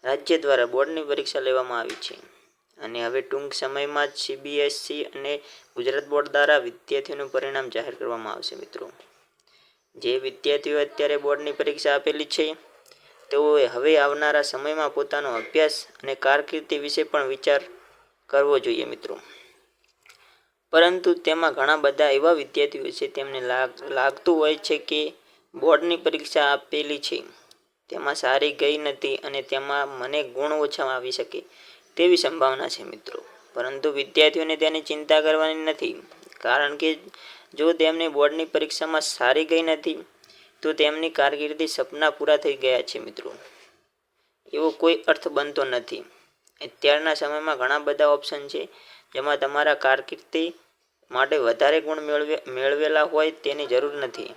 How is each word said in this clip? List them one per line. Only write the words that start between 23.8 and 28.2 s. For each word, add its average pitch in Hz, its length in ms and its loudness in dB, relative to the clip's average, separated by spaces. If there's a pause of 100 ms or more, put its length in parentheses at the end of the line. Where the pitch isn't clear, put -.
લાગતું 135 480 2
હોય 156 180 4
છે 151 220 -2
કે 151 360 -4 (420)
બોર્ડની 165 420 4
પરીક્ષા 151 560 0
આપેલી 147 440 -4
છે - 260 -6 (640)
તેમાં 143 260 -4
સારી 139 360 2